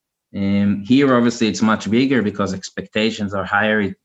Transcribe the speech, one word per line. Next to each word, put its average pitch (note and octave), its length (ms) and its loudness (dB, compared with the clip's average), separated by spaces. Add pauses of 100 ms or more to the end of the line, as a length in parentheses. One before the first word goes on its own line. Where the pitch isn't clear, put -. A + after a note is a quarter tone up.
(360)
Um, G2+ 460 0
here, C3 340 4
obviously, A#2+ 320 2
it's F#2+ 140 -2
much A2 280 0
bigger B2+ 340 2
because G2 300 -2
expectations G#2 840 -6
are F#2 100 -4
higher. G#2+ 340 2
He, G2 140 -2 (120)